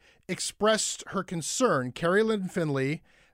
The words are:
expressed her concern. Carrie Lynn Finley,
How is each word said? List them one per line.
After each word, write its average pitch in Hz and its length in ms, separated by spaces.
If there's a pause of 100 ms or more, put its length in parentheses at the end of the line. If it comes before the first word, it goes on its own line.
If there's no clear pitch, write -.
(300)
expressed - 800
her 190 160
concern. 165 680
Carrie 180 320
Lynn 214 240
Finley, 147 560 (300)